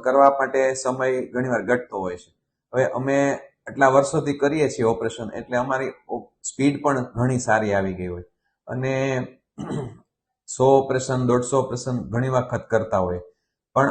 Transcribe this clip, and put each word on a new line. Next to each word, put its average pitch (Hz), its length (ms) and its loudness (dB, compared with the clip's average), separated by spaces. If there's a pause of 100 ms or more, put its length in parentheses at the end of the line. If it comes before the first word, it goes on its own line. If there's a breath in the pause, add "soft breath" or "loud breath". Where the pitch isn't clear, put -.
કરવા 139 260 8
માટે 135 440 2
સમય 131 480 -2
ઘણીવાર 123 400 -2
ઘટતો 113 380 -2
હોય 90 180 -6
છે. - 160 -20 (400)
હવે 127 120 2
અમે 139 500 0
આટલા - 520 -2
વર્ષોથી 139 460 2
કરીએ 143 360 0
છીએ 123 140 -4
ઓપરેશન, 113 460 -2
એટલે 120 280 -6
અમારી 131 340 -2 (180)
ઓ-, - 220 -10 (120)
સ્પીડ 139 380 0
પણ 139 220 0
ઘણી 123 360 -2
સારી 110 340 2
આવી 95 200 0
ગઈ 90 140 -8
હોય 90 160 -8 (440)
અને 131 600 -2 (300)
<clears throat> - 920 -12 (100)
સો 127 80 4
ઓપરેશન, 127 600 2
દોઢસો 123 340 2
ઓપરેશન 120 480 -6
ઘણી 123 200 -2
વખત 123 380 -2
કરતા 110 300 0
હોય. 90 240 -2 (520)
પણ 135 180 4